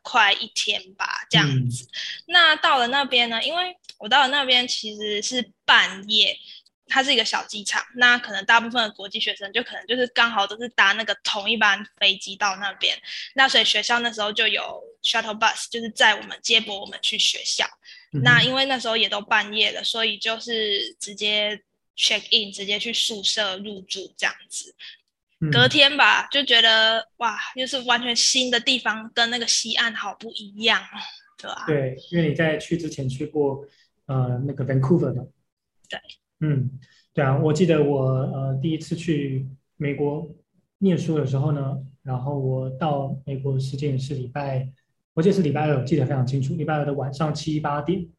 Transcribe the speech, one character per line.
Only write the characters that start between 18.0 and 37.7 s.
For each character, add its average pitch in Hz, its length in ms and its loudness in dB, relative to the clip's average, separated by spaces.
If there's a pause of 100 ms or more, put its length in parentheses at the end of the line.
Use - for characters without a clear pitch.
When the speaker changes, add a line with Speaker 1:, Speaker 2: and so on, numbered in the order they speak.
Speaker 2:
嗯 147 80 -2
哼。 - 20 0
Speaker 1:
那 240 200 8
因 254 120 0
为 269 120 2
那 262 120 0
时 233 80 -6
候 226 100 0
也 208 120 2
都 208 120 -4
半 208 320 0
夜 208 200 0
了， 185 100 -8
所 226 220 -2
以 208 140 -2
就 226 220 -4
是 214 600 -4
直 208 140 -12
接 208 460 -2 (360)
check 208 340 0
in， 208 220 2
直 202 120 -10
接 208 140 -4
去 233 140 -6
宿 220 300 -4
舍 196 360 -2
入 202 240 -10
住 185 340 -12
这 - 100 -6
样 - 80 -4 (140)
子。 - 260 -12 (640)
Speaker 2:
嗯。 156 100 -2
Speaker 1:
隔 240 180 6
天 285 260 4
吧， 214 360 4
就 277 120 0
觉 240 200 4
得， 220 440 4 (120)
哇， 220 200 -2 (160)
又 254 120 -6
是 269 160 -4
完 240 200 2
全 240 140 -2
新 254 340 2
的 240 80 2
地 254 200 0
方， 220 360 -4
跟 233 140 2
那 240 100 -4
个 233 80 -4
西 - 280 0
岸 233 200 0
好 208 200 -8
不 226 180 -16
一 208 300 -14
样 214 180 4
哦， 196 160 -16 (400)
对 - 140 -12
啊。 - 160 -10
Speaker 2:
对， 135 300 0 (140)
因 175 80 0
为 160 120 4
你 135 40 2
在 160 220 0
去 160 220 -4
之 160 100 -6
前 139 180 -6
去 135 200 -6
过， 139 360 0 (440)
呃， 127 400 0
那 139 80 -4
个 131 100 -4
Vancouver 135 500 2
嘛。 127 80 -6 (640)
Speaker 1:
对。 - 120 -10 (400)
Speaker 2:
嗯， 135 300 0 (420)
对 147 120 0
啊， 135 120 2
我 156 160 2
记 175 140 4
得 156 160 6